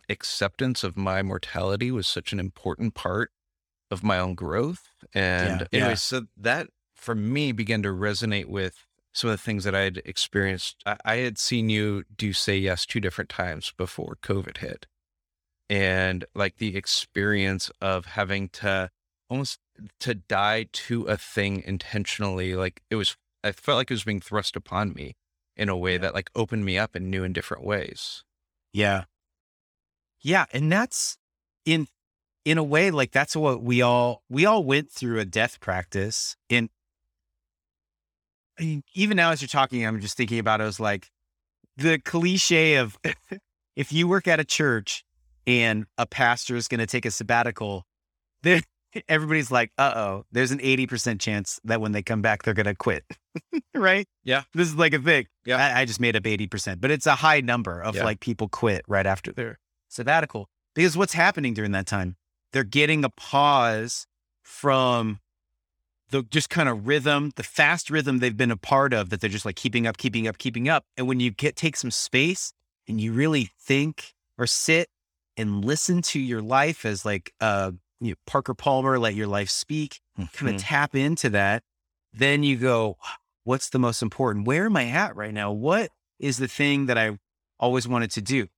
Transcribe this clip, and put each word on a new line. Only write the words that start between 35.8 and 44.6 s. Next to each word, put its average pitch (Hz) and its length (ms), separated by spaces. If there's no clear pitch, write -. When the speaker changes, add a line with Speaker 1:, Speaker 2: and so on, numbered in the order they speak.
Speaker 2:
In, 117 200
I 165 40
mean, 156 200
even 208 220
now, 170 140
as 151 100
you're 139 80
talking, 127 380
I'm 110 140
just 101 160
thinking 117 220
about 107 220
it, 107 40
I - 20
was 104 140
like, 104 300
the 156 220
cliche 170 800
of 117 220
<laughs> - 400
if 139 160
you 170 160
work 185 200
at 160 120
a 151 40
church, 123 600